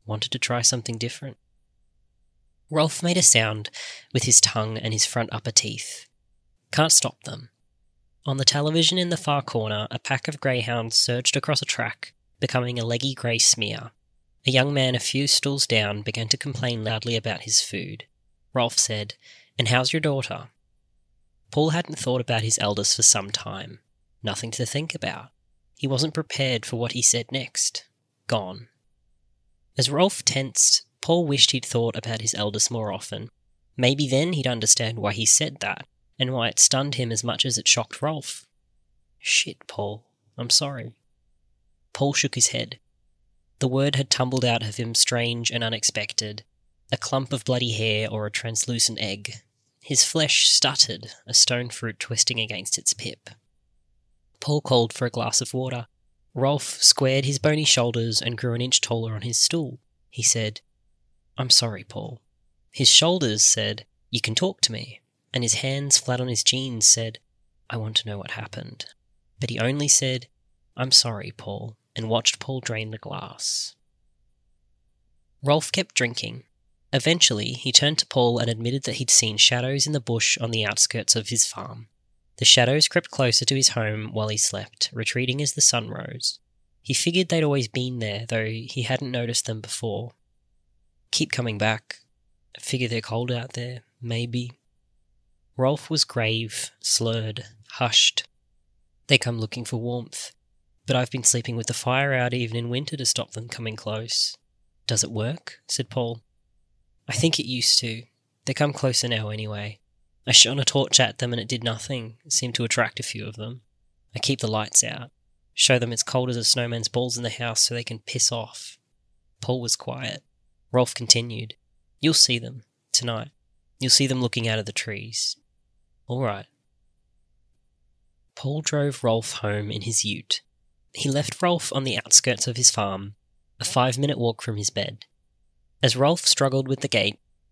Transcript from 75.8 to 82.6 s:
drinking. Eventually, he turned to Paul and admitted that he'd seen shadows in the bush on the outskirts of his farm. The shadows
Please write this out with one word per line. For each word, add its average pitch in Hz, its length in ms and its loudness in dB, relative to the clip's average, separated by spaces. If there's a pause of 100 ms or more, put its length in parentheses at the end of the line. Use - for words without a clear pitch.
drinking. 117 480 -4 (500)
Eventually, 123 600 2
he 127 200 -4
turned 151 240 4
to - 80 0
Paul 120 340 4
and 117 100 0
admitted 117 340 -2
that 110 120 -4
he'd 120 140 -2
seen 107 280 6
shadows 131 480 4
in 151 60 0
the 147 80 2
bush 117 380 0
on 117 140 -2
the 110 140 0
outskirts 104 500 2
of 110 140 -4
his 117 160 4
farm. - 440 -10 (480)
The - 80 0
shadows 131 420 6